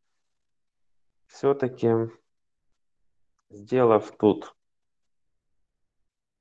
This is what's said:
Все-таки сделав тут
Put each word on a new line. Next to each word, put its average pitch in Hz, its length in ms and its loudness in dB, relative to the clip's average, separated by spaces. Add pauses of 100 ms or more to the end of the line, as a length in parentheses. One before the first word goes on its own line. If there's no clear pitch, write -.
(1300)
Все-таки 120 840 -2 (1400)
сделав 110 680 0
тут - 380 0 (1900)